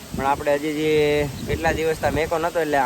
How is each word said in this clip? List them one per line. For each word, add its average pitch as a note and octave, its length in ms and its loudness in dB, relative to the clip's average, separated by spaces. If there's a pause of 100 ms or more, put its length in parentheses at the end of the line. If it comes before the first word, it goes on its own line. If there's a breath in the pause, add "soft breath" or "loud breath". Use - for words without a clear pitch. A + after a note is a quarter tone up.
(160)
પણ C3+ 160 -2
આપણે C#3+ 260 0
હજી D3 220 -2
જે D#3 140 2 (540)
કેટલા D#3 300 0
દિવસ D#3+ 260 0
તા D3 80 2
મેકો D#3+ 260 0
નહોતો, E3+ 220 -2
એટલે D3 260 2